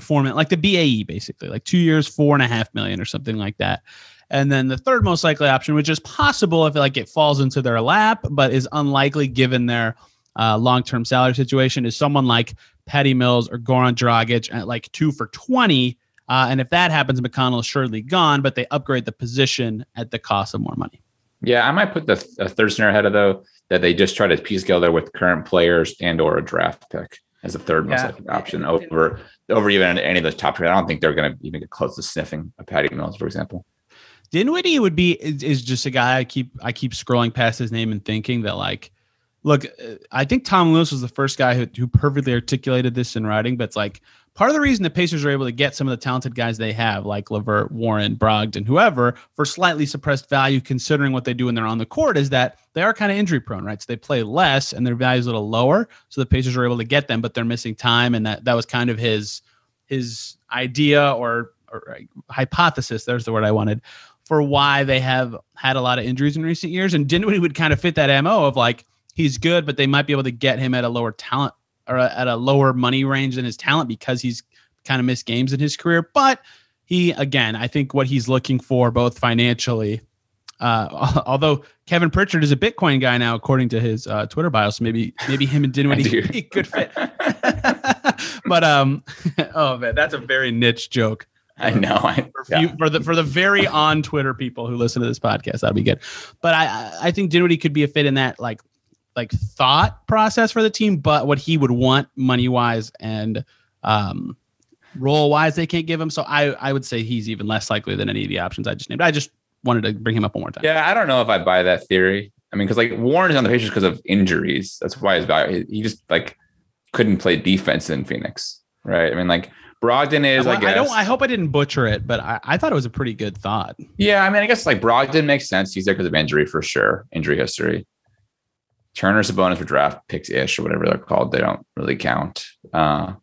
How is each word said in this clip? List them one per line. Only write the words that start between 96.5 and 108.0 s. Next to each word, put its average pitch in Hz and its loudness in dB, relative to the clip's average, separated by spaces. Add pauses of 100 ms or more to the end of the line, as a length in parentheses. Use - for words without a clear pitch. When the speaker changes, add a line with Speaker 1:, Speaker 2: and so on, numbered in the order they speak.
Speaker 1:
I, 160 2
I, 110 -6 (160)
I 175 0
think 190 -2
Dinwiddie 175 4
could 151 -2
be 147 2
a 143 0
fit 147 0
in 139 0
that, 135 -2
like, 113 -8 (540)
like, 117 -6
thought - 0
process 220 2
for 226 0
the 220 4
team, 214 0
but 147 2
what 143 2
he 160 0
would 135 4
want 127 4
money-wise 123 0
and, 110 -6 (400)
um, 95 -2 (580)
role-wise, 147 2
they 165 -2
can't 165 -4
give 165 -2
him. 160 -6
So 156 -6
I, 147 2
I 139 -6
would 135 -4
say 117 -4
he's 113 -6
even 104 -6
less 110 -2
likely 98 -2
than 101 -2